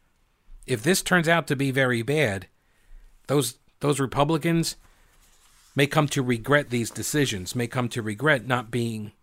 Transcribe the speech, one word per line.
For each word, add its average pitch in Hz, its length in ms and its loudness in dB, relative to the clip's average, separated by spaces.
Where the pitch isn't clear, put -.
If 120 160 -2
this 170 220 2
turns 170 260 2
out 165 180 2
to 147 80 0
be 135 140 0
very 127 320 2
bad, 113 460 0
those, 135 320 0
those 143 180 2
Republicans 156 760 0
may 139 100 4
come 147 220 2
to 139 160 -2
regret 123 480 0
these 117 180 -2
decisions, 110 680 -2
may 120 120 -2
come 123 220 -2
to 123 120 -4
regret 110 460 0
not 123 240 -2
being 113 400 -4